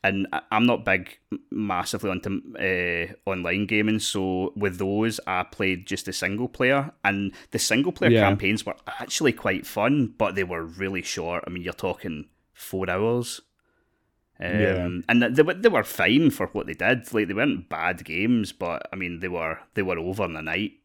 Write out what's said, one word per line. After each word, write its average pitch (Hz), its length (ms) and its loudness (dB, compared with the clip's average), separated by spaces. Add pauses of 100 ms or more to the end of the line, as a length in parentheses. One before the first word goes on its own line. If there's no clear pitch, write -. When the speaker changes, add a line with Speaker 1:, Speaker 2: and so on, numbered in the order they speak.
Speaker 1:
and 98 300 0
I, 73 80 -4 (100)
I'm 110 140 4
not 117 180 2
big, 95 340 0 (140)
m-, - 80 -8 (120)
massively 101 580 -2
onto, 92 320 -4 (160)
uh, 87 560 0 (160)
online 92 380 -2
gaming, 107 320 2
so 95 560 -2
with 101 240 -2
those, 107 480 0
I 90 160 -2
played 92 420 -2
just - 220 -6
the 92 60 -8
single 104 360 -2
player, 139 420 2 (140)
and 101 260 0 (200)
the 113 80 -2
single 127 320 2
player - 200 4
Speaker 2:
Yeah. 113 160 8
Speaker 1:
campaigns 101 380 2
were 98 100 -6 (240)
actually 123 340 0
quite 95 340 -2
fun, 120 500 2
but 98 180 0
they 98 80 0
were 87 200 -4
really 90 400 -4
short. 85 420 -4
I 82 60 -8
mean, 90 120 -8
you're 87 100 -6
talking 85 520 -6 (280)
four 95 360 -6
hours. 113 520 0 (1000)
Um, 87 60 -4 (100)
Speaker 2:
Yeah. 90 280 2 (200)
Speaker 1:
and 120 140 4
th-, 120 140 2
they 151 80 8
were, 175 100 2
they 202 160 4
were 135 140 2
fine 123 480 4
for 90 160 -2
what - 180 -4
they 80 80 -8
did. 117 400 0
Like, 107 140 2
they 95 80 -4
weren't 117 340 0
bad 85 340 -2
games, 104 480 0
but, - 400 -6
I - 40 -10
mean, 87 240 -6
they 92 80 -6
were, 82 320 -4 (160)
they 104 80 0
were 90 160 0
over 95 260 -2
in 85 80 -4
the 78 80 -8
night 82 300 -2 (140)